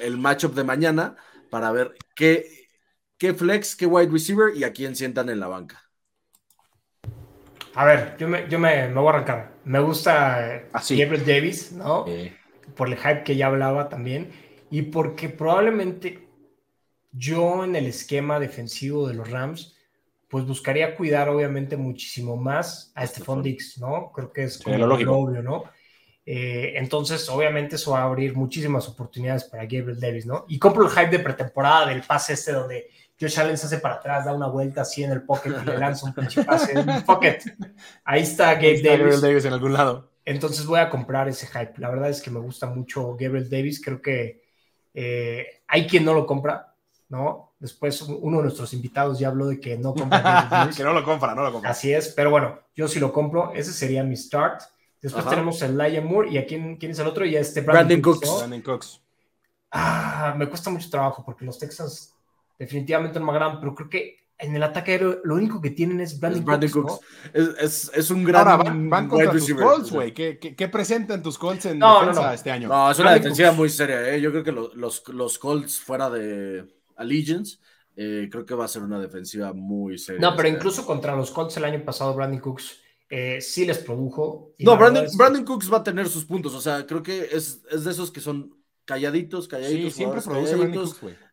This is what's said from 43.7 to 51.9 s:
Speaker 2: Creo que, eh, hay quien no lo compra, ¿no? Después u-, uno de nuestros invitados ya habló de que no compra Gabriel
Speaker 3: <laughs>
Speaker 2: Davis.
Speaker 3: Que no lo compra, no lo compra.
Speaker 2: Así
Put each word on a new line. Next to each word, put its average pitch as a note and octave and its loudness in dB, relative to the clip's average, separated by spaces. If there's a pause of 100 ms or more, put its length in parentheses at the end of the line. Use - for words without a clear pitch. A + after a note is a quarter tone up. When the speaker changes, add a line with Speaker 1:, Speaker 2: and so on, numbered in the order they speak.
Speaker 2:
Creo C3 -8
que, A#2+ -4 (500)
eh, A#2+ -6 (220)
hay D#3+ 2
quien E3+ 6
no D#3+ 4
lo D#3 4
compra, C#3 -4 (340)
¿no? C3+ -6
Después C#3+ -6
u-, D3 -10
uno D#3+ 2
de D3 2
nuestros B2 -2
invitados B2+ -2
ya C3+ 0
habló C3+ 0
de C3+ -2
que A#2+ -8
no C3 -4
compra D3 2
Gabriel F3+ 2
Speaker 3:
<laughs> - -
Speaker 2:
Davis. D#3+ 2
Speaker 3:
Que C#3 -4
no D3+ 2
lo D#3 2
compra, C3+ 0
no C3+ -2
lo C3 -2
compra. A#2 -6
Speaker 2:
Así C#3 -2